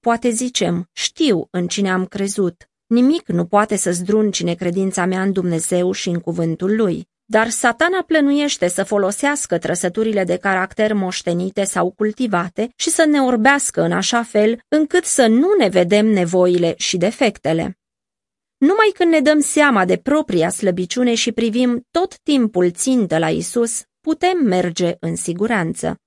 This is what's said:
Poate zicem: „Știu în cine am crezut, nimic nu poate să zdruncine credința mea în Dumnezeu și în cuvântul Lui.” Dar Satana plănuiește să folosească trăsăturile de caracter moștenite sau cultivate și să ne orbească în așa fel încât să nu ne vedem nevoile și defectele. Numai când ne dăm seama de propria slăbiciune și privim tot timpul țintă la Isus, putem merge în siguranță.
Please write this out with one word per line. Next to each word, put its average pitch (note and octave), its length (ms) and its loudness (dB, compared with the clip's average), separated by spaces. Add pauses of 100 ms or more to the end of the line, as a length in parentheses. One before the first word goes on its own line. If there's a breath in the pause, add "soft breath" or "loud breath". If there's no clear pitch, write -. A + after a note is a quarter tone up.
Poate A#3 280 0
zicem: G#3 640 -2
„Știu - 580 -2
în F3+ 180 -4
cine G3 220 -2
am F#3 160 -2
crezut, G3 600 -4 (200)
nimic B3+ 420 2
nu F3 180 0
poate G#3 300 0
să F3+ 160 -2
zdruncine F3+ 640 0
credința F#3 500 -2
mea F#3 180 -2
în G3 100 0
Dumnezeu F3+ 600 0
și - 160 -6
în E3+ 120 -2
cuvântul E3+ 560 -2
Lui.” F3+ 340 -2 (140)
Dar A3 260 0
Satana D#4+ 520 0
plănuiește C#4+ 680 0
să F#3+ 160 -2
folosească G#3 760 -2
trăsăturile F#3+ 680 -2
de F3 120 -2
caracter F#3+ 560 -2
moștenite F#3 720 -2
sau F#3 260 -2
cultivate G#3+ 840 -4
și - 140 -4
să D#4+ 140 2
ne D4 160 2
orbească B3+ 640 2
în E3+ 100 2
așa G3 300 0
fel A3 360 0 (100)
încât D#4 360 2
să - 220 2
nu C4+ 320 4
ne A#3 100 4
vedem F#3+ 380 2
nevoile F3+ 680 2
și - 200 -4
defectele. F3+ 840 -2 (760)
Numai G4+ 380 4
când E4+ 160 0
ne D#4 100 4
dăm D4+ 200 4
seama C#4 440 2
de F#3 120 0
propria F#3 540 0
slăbiciune F#3+ 640 -2
și A3+ 180 -2
privim A#3+ 580 -2
tot F4+ 280 -2
timpul A3 520 0
țintă G3+ 480 -2
la D#3+ 120 0
Isus, A3+ 520 -4 (180)
putem F4+ 440 -2
merge F3+ 560 0
în E3 160 -4
siguranță. F3 800 -4 (100)